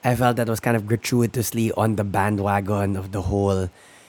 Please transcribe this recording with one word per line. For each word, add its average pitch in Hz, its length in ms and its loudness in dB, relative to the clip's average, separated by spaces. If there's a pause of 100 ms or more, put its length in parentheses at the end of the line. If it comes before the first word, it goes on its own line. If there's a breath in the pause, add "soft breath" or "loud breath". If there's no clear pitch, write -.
I 123 140 2
felt 123 240 2
that 113 80 0
was 113 100 -2
kind 120 180 0
of 104 120 -2
gratuitously 113 880 0
on 107 200 2
the 104 80 -2
bandwagon 101 920 0
of 95 160 -8
the 95 160 -4
whole 98 400 0 (400 loud breath)